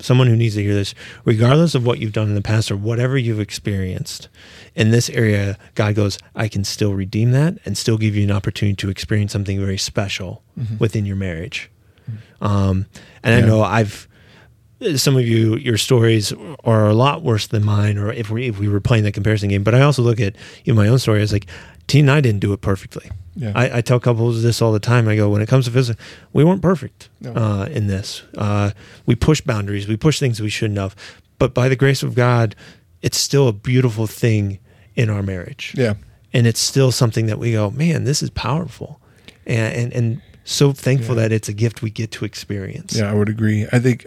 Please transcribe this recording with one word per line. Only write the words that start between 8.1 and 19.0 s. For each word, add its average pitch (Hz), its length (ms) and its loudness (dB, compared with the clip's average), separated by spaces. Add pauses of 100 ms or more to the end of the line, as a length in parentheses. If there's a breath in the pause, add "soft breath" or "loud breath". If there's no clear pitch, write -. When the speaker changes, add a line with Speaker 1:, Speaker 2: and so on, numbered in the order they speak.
Speaker 1:
you 104 80 2
an 101 60 0
opportunity 101 460 -2
to 101 140 -6
experience 104 420 -2
something 98 280 -4
very 98 180 -4
special 101 640 -8 (160)
Speaker 2:
Mm-hmm. 110 200 -6
Speaker 1:
within 110 280 -2
your 98 100 -4
marriage." 90 540 -8 (400 loud breath)
Speaker 2:
Mm-hmm. - 340 -14
Speaker 1:
Um, 98 420 0 (360 loud breath)
and 113 120 4
I 123 60 6
Speaker 2:
Yeah. 120 60 4
Speaker 1:
know 110 160 6
I've, 104 460 0 (880 soft breath)
some 135 200 2
of 123 120 2
you, 110 280 2
your 120 200 -2
stories 113 560 2 (320)
are 110 220 4
a 104 80 4
lot 143 280 2
worse 117 240 0
than 107 180 0
mine, 104 340 2
or 104 140 -4
if 113 180 -8
we, 120 180 -4
if 101 100 -6
we 104 100 -2
were 101 120 0
playing 110 240 2